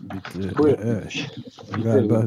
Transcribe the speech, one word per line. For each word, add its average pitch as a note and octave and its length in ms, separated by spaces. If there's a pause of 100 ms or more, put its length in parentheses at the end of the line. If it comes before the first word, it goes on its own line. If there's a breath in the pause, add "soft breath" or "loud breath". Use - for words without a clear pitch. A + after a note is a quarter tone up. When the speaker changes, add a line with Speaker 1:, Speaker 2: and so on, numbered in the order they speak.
(140)
Speaker 1:
Bitti. F#2+ 440
Speaker 2:
buyurun. D3 260
Speaker 1:
Evet. G#2+ 200
Speaker 2:
Bitirdim. - 800
Speaker 1:
Galiba A2+ 440